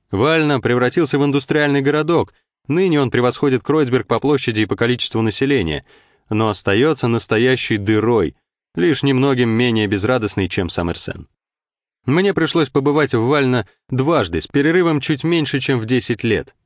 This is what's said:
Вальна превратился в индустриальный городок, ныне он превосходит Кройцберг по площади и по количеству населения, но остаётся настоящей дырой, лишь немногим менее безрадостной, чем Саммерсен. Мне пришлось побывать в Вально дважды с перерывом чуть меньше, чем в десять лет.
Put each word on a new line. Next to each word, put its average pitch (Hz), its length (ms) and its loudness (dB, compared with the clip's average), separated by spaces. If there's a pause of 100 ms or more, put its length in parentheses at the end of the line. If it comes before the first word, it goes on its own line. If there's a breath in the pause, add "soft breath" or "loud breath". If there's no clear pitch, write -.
(100)
Вальна 147 500 0
превратился 123 580 0
в 139 60 2
индустриальный 143 580 0
городок, 151 520 0 (320)
ныне 160 340 2
он 127 100 0
превосходит 123 520 0
Кройцберг 120 440 0
по 117 140 0
площади 131 400 0
и 107 60 2
по 98 100 -4
количеству 117 460 -2
населения, 110 600 -2 (460 soft breath)
но 110 180 0
остаётся 120 600 0
настоящей 117 680 0
дырой, 107 600 0 (380)
лишь 170 280 0
немногим 131 460 2
менее 113 380 0
безрадостной, 104 600 -2
чем 90 220 -4
Саммерсен. - 560 -6 (800)
Мне 180 260 2
пришлось 160 380 0
побывать 143 420 0
в 113 140 0
Вально 127 400 0 (220 soft breath)
дважды 127 520 0
с - 60 -10
перерывом 160 540 2
чуть 147 220 -4
меньше, 160 380 0
чем 131 180 -2
в 113 80 -6
десять 120 380 -2
лет. 104 300 -2 (120)